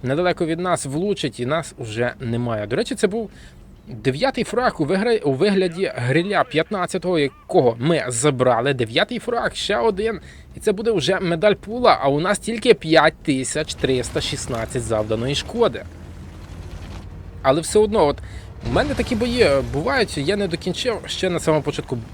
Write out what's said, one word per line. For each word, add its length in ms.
недалеко 440
від 140
нас 260
влучить, 540
і 60
нас 320
вже 420
немає. 460
До 100
речі, 180
це 120
був 240
дев'ятий 580
фраг 380
у 20
вигра-, 400
у 80
вигляді 640
гриля 480
п'ятнадцятого, 760
якого 600
ми 300
забрали. 680
Дев'ятий 440
фраг, 360
ще 220
один. 440
І 40
це 120
буде 180
вже 300
медаль 340
пула, 480
а 60
у 120
нас 180
тільки 360
п'ять 480
тисяч 520
триста 460
шістнадцять 640
завданої 520
шкоди. 500
Але 180
все 180
одно, 280
от, 100
у 20
мене 220
такі 200
бої 360
бувають, 460
я 180
не 120
докінчив 580
ще 240
на 100
самому 220
початку 360